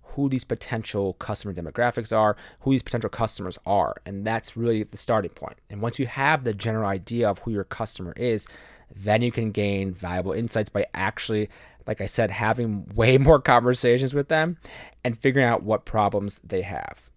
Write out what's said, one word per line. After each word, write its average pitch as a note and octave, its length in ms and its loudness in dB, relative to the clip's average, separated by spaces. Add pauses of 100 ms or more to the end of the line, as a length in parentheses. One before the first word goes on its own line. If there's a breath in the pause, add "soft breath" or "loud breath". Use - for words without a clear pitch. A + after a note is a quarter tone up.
(160)
who C#3 120 0
these C3 160 -2
potential G#2+ 720 -4
customer G2+ 400 -6
demographics A2 600 -2
are, G#2+ 220 4 (260 loud breath)
who C3+ 100 0
these C3 120 2
potential A2 260 -4
customers G2 560 -4
are. F2+ 300 2 (100)
And G2 200 -8
that's A2+ 320 -6
really A2+ 260 0
the - 140 -10
starting G#2+ 340 0
point. - 240 -14 (140)
And G2+ 120 -10
once A#2 180 -4
you B2+ 80 0
have C#3 360 0
the A2+ 100 -2
general G#2+ 360 -2
idea G#2 400 0
of F#2+ 100 -2
who A#2 120 -6
your G2 120 -2
customer - 540 -8
is, A2+ 280 -2 (480 loud breath)
then G#2 280 0
you A#2+ 100 0
can A2 200 -2
gain G2+ 420 0
valuable F2+ 400 -4
insights A2 340 -2
by G2+ 260 -2
actually, G#2+ 560 -2 (380 loud breath)
like G#2+ 140 -6
I F#2+ 60 -4
said, A2 220 0
having A2 640 -2
way A#2+ 240 6
<laughs> - 20 8
more C#3+ 200 8
conversations B2 760 4
with C#3+ 140 -2
them D#3+ 300 0 (440 loud breath)
and B2 160 -2
figuring C3 300 4
out A#2 160 2
what G#2 220 0
problems G2+ 580 0
they F#2 200 -4
have. - 540 -10